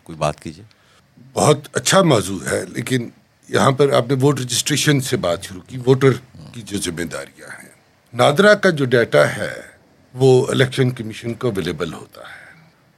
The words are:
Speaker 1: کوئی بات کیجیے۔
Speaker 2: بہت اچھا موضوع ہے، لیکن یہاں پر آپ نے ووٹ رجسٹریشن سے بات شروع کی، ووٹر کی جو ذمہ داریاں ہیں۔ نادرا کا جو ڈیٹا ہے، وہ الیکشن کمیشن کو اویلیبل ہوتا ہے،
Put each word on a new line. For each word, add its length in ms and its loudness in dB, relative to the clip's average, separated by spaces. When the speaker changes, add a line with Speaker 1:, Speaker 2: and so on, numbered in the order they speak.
Speaker 1:
کوئی 140 -16
بات 220 -4
کیجیے۔ 240 -16
Speaker 2:
بہت 400 2
اچھا 280 2
موضوع 380 0
ہے، 120 -2
لیکن 360 -4
یہاں 220 2
پر 200 2
آپ 160 2
نے 140 -2
ووٹ 180 2
رجسٹریشن 600 -2
سے 160 -4
بات 260 -4
شروع 240 -14
کی، 100 -14
ووٹر 340 4
کی 120 -16
جو 120 -6
ذمہ 260 -6
داریاں 440 -12
ہیں۔ 60 -20
نادرا 400 4
کا 160 2
جو 160 0
ڈیٹا 500 4
ہے، 160 -6
وہ 360 4
الیکشن 420 0
کمیشن 420 -10
کو 140 -6
اویلیبل 460 -4
ہوتا 280 -18
ہے، 340 -20